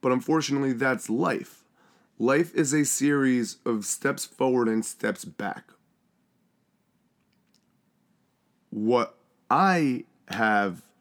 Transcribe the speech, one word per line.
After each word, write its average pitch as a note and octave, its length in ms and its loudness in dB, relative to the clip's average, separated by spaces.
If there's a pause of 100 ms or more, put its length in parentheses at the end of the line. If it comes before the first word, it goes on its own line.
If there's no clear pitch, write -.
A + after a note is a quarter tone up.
But B2+ 120 2
unfortunately, C#3 600 0
that's B2+ 380 -2
life. C3 520 -4 (560)
Life C#3+ 360 0
is C#3 180 0
a D3 140 2
series C3+ 800 0
of A2 180 -2
steps - 400 -4
forward B2+ 420 0
and A2 160 0
steps - 440 -6
back. - 460 -12 (3000)
What A2+ 460 0 (320)
I D#3+ 540 2 (240)
have G#2 540 0 (180)